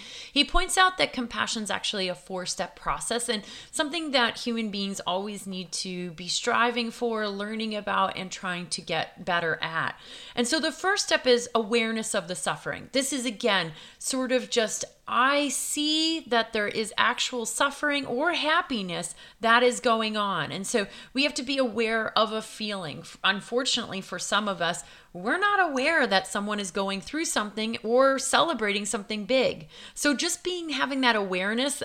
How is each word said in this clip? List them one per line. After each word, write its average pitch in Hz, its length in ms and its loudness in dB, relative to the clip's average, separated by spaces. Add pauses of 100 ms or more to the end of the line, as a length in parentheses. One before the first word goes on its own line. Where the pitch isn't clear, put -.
(320)
He 285 100 4
points 359 360 2
out 370 180 4
that 277 160 2
compassion 226 520 -4
is 196 60 -6
actually 190 380 -2
a 180 60 -2
four-step 180 600 -6
process 170 520 -2
and 214 140 -2 (280)
something 311 420 -2
that 240 260 2
human 226 320 -2
beings 196 300 -4
always 196 460 -4
need 185 260 -8
to 180 400 -6
be 175 160 -12
striving 233 640 2
for, 220 380 -2
learning 214 480 -4
about, 196 400 0
and 185 160 -8
trying 175 360 -6
to - 120 -6
get 170 460 -4
better 170 340 0
at. 160 400 -2 (340)
And 240 120 2
so 311 140 2
the 311 100 0
first 403 360 0
step 311 200 2
is 240 300 6
awareness 226 580 0
of 175 140 -2
the 180 80 -6
suffering. - 560 -6
This 269 200 2
is, 254 140 -2
again, 196 460 2 (260)
sort 262 320 -2
of 247 180 2
just, - 360 0 (240)
I 269 400 4
see 311 720 0
that 226 320 0
there 208 160 0
is 214 280 -2
actual 240 500 2
suffering 277 600 0
or 302 260 2
happiness 262 840 0 (240)
that 233 240 6
is 233 160 4
going 220 360 2
on. 190 360 0
And 185 120 -6
so 202 220 0 (260)
we 269 120 2
have 294 100 0
to 294 80 -4
be 269 160 -2
aware 226 580 0
of 214 160 4
a 220 80 -2
feeling. 190 600 -6
F-, - 240 -18
unfortunately, 208 760 0
for 180 200 -10
some 208 260 2
of 180 160 -2
us, 170 220 -2 (280)
we're 208 240 -2
not 392 320 4
aware 277 380 2
that 190 220 2
someone 208 320 -2
is 190 100 -6
going 196 300 -2
through 311 240 -4
something 214 580 -2
or 262 340 6
celebrating 233 720 2
something 214 380 -4
big. 240 420 2 (280)
So 294 200 2
just - 300 -2
being, 359 240 -4
having 269 320 -2
that 240 160 6
awareness 208 680 0